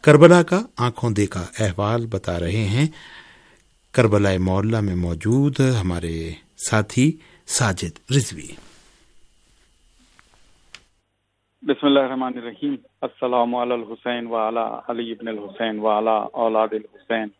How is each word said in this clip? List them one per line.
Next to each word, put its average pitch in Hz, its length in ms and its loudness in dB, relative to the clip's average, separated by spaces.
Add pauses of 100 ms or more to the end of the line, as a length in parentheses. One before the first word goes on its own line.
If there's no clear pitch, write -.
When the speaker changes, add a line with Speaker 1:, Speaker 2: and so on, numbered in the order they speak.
Speaker 1:
کربلا 165 420 10
کا 190 200 0 (140)
آنکھوں 120 320 -2
دیکھا 101 360 -2 (140)
احوال 107 460 -2
بتا 95 340 -6
رہے 101 260 -2
ہیں 123 220 0 (1040)
کربلا 101 380 4 (100)
معلی 98 420 0
میں 95 140 -2
موجود 107 640 -2 (220)
ہمارے 82 500 -6 (380)
ساتھی 127 480 0 (280)
ساجد - 680 -4
رضوی۔ 135 360 -2 (3250)
Speaker 2:
بسم 143 240 -4
اللہ 139 140 4
الرحمن 127 380 -4
الرحیم۔ 120 380 -8 (260)
السلام 123 540 -2
علی 123 180 -2
الحسین 117 540 -8
و 113 80 -8
علی 113 560 -4
علی 117 200 -6
ابن 113 160 -12
الحسین 107 520 -8
و 107 80 -2 (120)
علی 110 340 0
اولاد 110 380 0
الحسین 110 560 -8 (120)